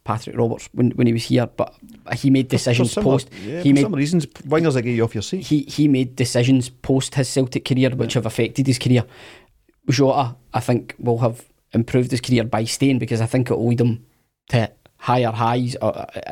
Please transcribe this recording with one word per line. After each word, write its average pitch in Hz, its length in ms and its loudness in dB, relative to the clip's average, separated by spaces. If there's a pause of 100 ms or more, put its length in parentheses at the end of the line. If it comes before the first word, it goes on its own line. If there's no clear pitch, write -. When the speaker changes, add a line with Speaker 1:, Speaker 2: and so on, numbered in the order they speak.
Speaker 1:
Patrick 113 340 -6
Roberts 117 340 -2
when, 123 200 2
when 123 160 2
he 117 40 2
was 117 120 -2
here, 123 240 0
but - 260 -6 (400)
he 139 160 2
made 131 160 4
Speaker 2:
For, - 40 -10
for - 80 -
Speaker 1:
decisions 123 340 0
Speaker 2:
some, 208 100 -2
Speaker 1:
post. 131 260 0 (160)
Speaker 2:
yeah, 147 180 -8
Speaker 1:
he 139 80 4
Speaker 2:
for 139 40 6
Speaker 1:
made 139 80 6
Speaker 2:
some 185 120 -2
reasons, 147 320 0
wingers 156 480 0
that 127 80 0
get 123 100 -2
you 113 100 0
off 113 140 -2
your 104 60 -6
seat. 190 240 -6
Speaker 1:
He, 151 160 0
he 147 260 0
made 131 260 0
decisions 123 540 2
post - 480 -4
his 135 120 0
Celtic 131 360 -2
career 127 260 2
which 123 240 -4
Speaker 2:
Yeah. 127 60 0
Speaker 1:
have 104 60 -2
affected 117 420 -2
his 123 100 2
career. 123 260 2 (840)
Jota, 131 460 2 (180)
I 123 60 -2
think, - 380 -2
will 117 200 -2
have 120 260 -2 (280)
improved 127 400 0
his 120 80 -2
career 117 240 0
by 110 200 -2
staying 135 360 0
because 117 200 -2
I 113 60 0
think 127 240 0
it 107 60 0
will 113 100 0
lead 120 140 2
him 117 260 0 (440)
to 113 200 0 (280)
higher 123 340 0
highs, 120 500 -2
uh, - 240 -4 (260)